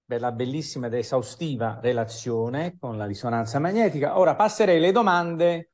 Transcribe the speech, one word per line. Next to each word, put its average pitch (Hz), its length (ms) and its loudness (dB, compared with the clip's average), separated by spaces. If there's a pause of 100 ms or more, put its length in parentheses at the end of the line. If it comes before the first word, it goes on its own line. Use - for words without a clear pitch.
(100)
per 120 100 -2
la 123 120 -2
bellissima 127 540 -6
ed 113 80 -4
esaustiva 123 840 -4
relazione 120 1000 -2
con 117 160 -8
la 104 100 -4
risonanza 117 540 -4
magnetica. 175 580 0
Ora 165 160 6
passerei 202 460 4
le 175 100 4
domande 170 840 2